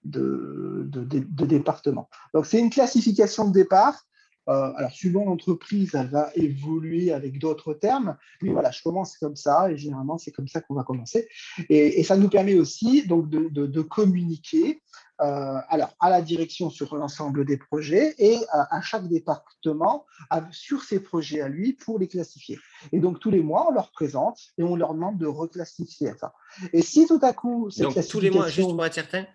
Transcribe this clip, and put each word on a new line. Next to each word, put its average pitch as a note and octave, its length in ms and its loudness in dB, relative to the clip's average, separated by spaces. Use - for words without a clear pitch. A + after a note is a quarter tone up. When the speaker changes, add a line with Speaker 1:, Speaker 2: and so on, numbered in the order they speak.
Speaker 1:
de, C2+ 800 -6
de, C#3 180 -8
de, C3+ 240 -4
de D3+ 200 -2
département. C#3+ 640 -2
Donc, D#3 100 2
c'est A3 140 2
une A#3 100 4
classification A3+ 800 2
de F#3+ 60 0
départ. G3 500 6
Euh, C#3 280 0
alors, C3+ 160 -4
suivant F#3 340 -2
l'entreprise, F#3 720 -2
elle B2+ 140 -2
va D3 260 0
évoluer D#3+ 760 -2
avec C#3 280 -6
d'autres D#3 340 -4
termes. G3+ 420 -2
Mais F#3 80 -2
voilà, C3 180 0
je - 140 -10
commence F3 340 -4
comme D3 180 -6
ça E3 360 2
et D#3 40 -4
généralement, D3 440 -6
c'est D#3 120 -14
comme C#3 160 -10
ça D#3+ 140 -6
qu'on - 140 -10
va C3 80 -4
commencer. C3 440 -4
Et, D3+ 320 6
et E3 40 2
ça F#3+ 120 2
nous G3 140 6
permet G3 240 4
aussi G#3+ 540 4
donc, E3+ 200 0
de, D#3 220 -2
de, C#3+ 160 -4
de C#3+ 160 -2
communiquer, F3+ 1040 0
euh, C#3 360 -2
alors, D3+ 320 -2
à F3+ 120 4
la F3+ 100 4
direction E3 480 -4
sur D3 260 -8
l'ensemble C#3+ 480 -4
des C#3 140 -2
projets D#3 640 0
et A3+ 180 6
à, - 260 0
à F3+ 40 -6
chaque F#3+ 260 -6
département E3 1000 -2
à, D#3+ 220 -2
sur - 320 -8
ses G3 160 -4
projets D3+ 420 -6
à C#3 60 -4
lui F#3 260 -4
pour A3+ 240 -8
les F#3+ 100 -2
classifier. - 520 -10
Et D#3+ 80 0
donc, F3 200 0
tous A3 120 -2
les F#3+ 100 4
mois, E3 260 0
on D#4+ 40 2
leur B3+ 180 -2
présente C#3 480 -4
et E3 40 2
on F3 120 0
leur D#3+ 180 0
demande F3+ 240 -4
de E3 80 -2
reclassifier D#3 960 -6
ça. - 160 -10
Et E3+ 120 6
si D#4+ 240 6
tout D#4+ 160 4
à B3+ 100 4
coup, A#3 380 -4
cette B2+ 140 0
Speaker 2:
Donc, C3+ 220 -2
tous - 120 -4
les G3 100 4
mois, F#3+ 160 4
juste D#3 120 -2
Speaker 1:
classification F#3 180 2
Speaker 2:
pour E3 100 0
être D#3+ 80 -2
certain F#3 420 -6